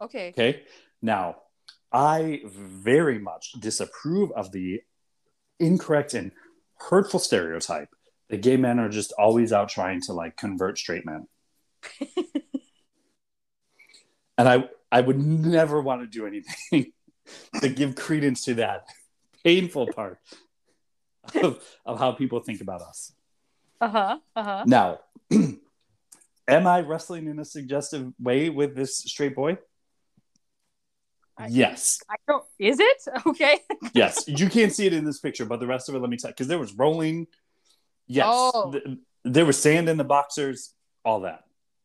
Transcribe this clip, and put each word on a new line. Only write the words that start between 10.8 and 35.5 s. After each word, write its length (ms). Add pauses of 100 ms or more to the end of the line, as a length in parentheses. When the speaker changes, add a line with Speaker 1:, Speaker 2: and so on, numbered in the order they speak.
Speaker 2:
men. 220 (720)
Speaker 1:
<laughs> 80 (2250)
Speaker 2:
And 100
I, 220 (220)
I 100
would 180
never 640
want 200
to 60
do 180
anything 680 (320)
<laughs> 360
to 80
give 260
credence 500
to 100
that 300 (580)
painful 500
part 240 (1300)
of, 180 (240)
of 140
how 140
people 260
think 220
about 200
us. 300 (720)
Speaker 1:
Uh-huh, 360 (180)
uh-huh. 300
Speaker 2:
Now, 340 (160)
<clears throat> 160 (1160)
am 200
I 140
wrestling 460
in 120
a 60
suggestive 760
way 300
with 260
this 240
straight 360
boy? 220 (1800)
Speaker 1:
I, 120
Speaker 2:
Yes. 500 (100)
Speaker 1:
I 60 (120)
don't, 160 (160)
is 200
it? 180 (160)
<laughs> 140
Okay. 320 (340)
Speaker 2:
Yes. 340
You 220
can't 240
see 140
it 60
in 120
this 140
picture, 260
but 140